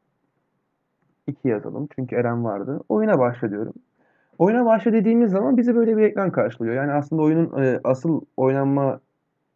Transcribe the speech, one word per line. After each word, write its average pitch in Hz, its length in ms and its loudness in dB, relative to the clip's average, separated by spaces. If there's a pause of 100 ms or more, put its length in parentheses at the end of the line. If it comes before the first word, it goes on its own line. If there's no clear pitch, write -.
(1300)
iki 139 200 -6
yazalım. 123 480 -4
Çünkü 123 200 -8
Eren 117 280 -2
vardı. 113 460 -6
Oyuna 214 300 2
başla 120 300 -2
diyorum. 104 240 -6 (640)
Oyuna 233 280 2
başla 226 280 2
dediğimiz 226 380 2
zaman 233 260 2
bizi 240 180 2
böyle 226 220 2
bir 214 40 2
ekran 196 300 2
karşılıyor. 117 440 -2
Yani 143 160 -2
aslında 147 300 -2
oyunun, 156 420 2
e, 127 200 2
asıl 131 380 0 (160)
oynanma 139 640 0 (560)